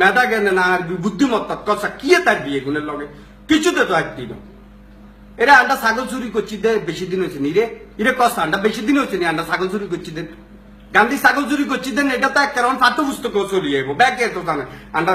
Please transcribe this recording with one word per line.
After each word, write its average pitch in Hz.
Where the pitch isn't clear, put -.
মেধা 202
জ্ঞানে 208
না 180
হারবি, 175
বুদ্ধিমত্তা 214
কসা 302
কি 269
এ -
তারবি 160
এগুনের 143
লগে? 147
কিছুতে 311
তো 185
হারতি 131
না। -
এরা 269
আন্ডা 247
ছাগল 226
চুরি 240
করছি 214
দে 226
বেশি 170
দিন 185
হয়েছে 151
নি 147
রে, 220
ইরে 240
কসা 233
আন্ডা 160
বেশি 220
দিন 277
হয়েছে 208
নি 175
আন্ডা 160
ছাগল 175
চুরি 202
করছি 165
দেন? 165
গান্ধী 233
ছাগল 277
চুরি 285
করছি 262
দেন, 277
এটা 269
তো 294
এক 277
কারণ 247
পাঠ্য 247
পুস্তক 233
চলি 170
যাইব, 135
ব্যাগে 247
তো 180
জানে 143
আন্ডা 170